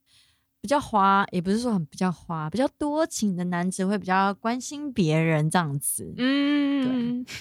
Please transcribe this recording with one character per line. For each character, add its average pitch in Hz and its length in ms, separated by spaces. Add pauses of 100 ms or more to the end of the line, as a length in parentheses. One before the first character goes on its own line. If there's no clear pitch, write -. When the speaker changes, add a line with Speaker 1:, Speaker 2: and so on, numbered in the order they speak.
(640)
Speaker 1:
比 208 60
较 277 100
花， 196 520
也 180 100
不 175 100
是 208 80
说 240 140
很 180 140
比 - 100
较 185 160
花， 156 380
比 190 80
较 269 180
多 302 300
情 208 280
的 175 100
男 180 260
子 185 160
会 202 100
比 180 80
较 190 300
关 233 260
心 294 320
别 160 260
人 160 300
这 170 100
样 147 200
子。 - 400
Speaker 2:
嗯， 262 1080
Speaker 1:
对。 - 160